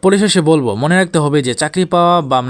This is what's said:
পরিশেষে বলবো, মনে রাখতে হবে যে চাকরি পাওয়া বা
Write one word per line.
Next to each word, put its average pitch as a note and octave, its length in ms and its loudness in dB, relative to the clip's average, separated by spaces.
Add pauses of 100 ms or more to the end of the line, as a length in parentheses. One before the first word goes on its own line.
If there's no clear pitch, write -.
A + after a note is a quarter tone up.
পরিশেষে F#3+ 400 2
বলবো, D3+ 340 2
মনে D3 220 0
রাখতে F#3 220 -2
হবে D3 220 0
যে B2 200 -4
চাকরি D#3+ 320 -2
পাওয়া F3 280 2
বা C3+ 160 -2 (120)